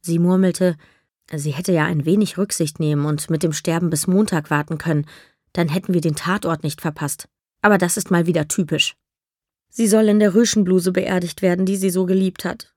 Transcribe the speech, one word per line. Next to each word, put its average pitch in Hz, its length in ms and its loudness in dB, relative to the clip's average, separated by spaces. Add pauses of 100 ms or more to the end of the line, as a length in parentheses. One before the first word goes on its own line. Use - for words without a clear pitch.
Sie 170 180 -2
murmelte, 180 580 2 (540)
sie 151 200 -6
hätte 170 200 -4
ja 156 140 2
ein 156 200 -2
wenig 196 320 0
Rücksicht 175 420 -4
nehmen 151 260 0
und 151 240 -4
mit 160 140 -2
dem 160 100 0
Sterben 165 360 -2
bis 160 180 -2
Montag 185 440 0
warten 151 260 -2
können, 151 300 -2 (460)
dann 170 140 0
hätten 185 260 -2
wir 175 80 2
den 156 140 -2
Tatort 165 480 -4
nicht 147 180 -6
verpasst. 151 460 -6 (340)
Aber 208 160 4
das 175 200 0
ist - 140 -4
mal 170 160 2
wieder 165 200 0
typisch. - 480 -2 (720)
"Sie 233 180 -2
soll 214 220 4
in 208 100 4
der 202 160 4
Rüschenbluse 185 560 2
beerdigt 180 500 -2
werden, 185 240 2
die 196 100 -2
sie 190 140 0
so 185 160 0
geliebt 190 400 0
hat" - 320 -10